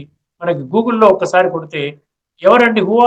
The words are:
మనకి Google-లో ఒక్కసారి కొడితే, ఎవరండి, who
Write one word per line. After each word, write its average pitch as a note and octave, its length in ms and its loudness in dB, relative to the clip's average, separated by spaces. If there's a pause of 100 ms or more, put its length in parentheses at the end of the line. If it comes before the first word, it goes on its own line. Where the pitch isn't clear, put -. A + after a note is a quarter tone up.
(420)
మనకి D#3+ 220 -4 (100)
Google-లో A3+ 420 0
ఒక్కసారి F3+ 400 0
కొడితే, D#3 280 -10 (680)
ఎవరండి, A3+ 400 2
who A3 180 0